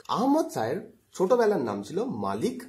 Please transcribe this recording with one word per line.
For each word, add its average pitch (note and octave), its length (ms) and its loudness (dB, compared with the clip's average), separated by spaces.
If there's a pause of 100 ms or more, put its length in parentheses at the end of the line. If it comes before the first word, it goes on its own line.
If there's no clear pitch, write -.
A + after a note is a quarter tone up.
আহমদ C#4 420 2
শাহের C3 440 -4 (200)
ছোটবেলার G#3 480 4
নাম G2+ 220 -2
ছিল F3+ 220 -4
মালিক A2+ 640 -2